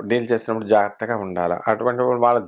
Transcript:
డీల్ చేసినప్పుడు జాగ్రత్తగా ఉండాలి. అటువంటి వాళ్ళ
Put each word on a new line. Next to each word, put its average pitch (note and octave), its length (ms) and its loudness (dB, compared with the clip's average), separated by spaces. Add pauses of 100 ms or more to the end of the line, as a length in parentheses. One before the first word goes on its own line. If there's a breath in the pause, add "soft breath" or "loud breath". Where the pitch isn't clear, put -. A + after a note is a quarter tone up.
డీల్ A#2 260 0
చేసినప్పుడు A2 380 -2
జాగ్రత్తగా G#2+ 500 2
ఉండాలి. F2 380 -2 (120)
అటువంటి A#2+ 360 0 (160)
వాళ్ళ A#2+ 280 4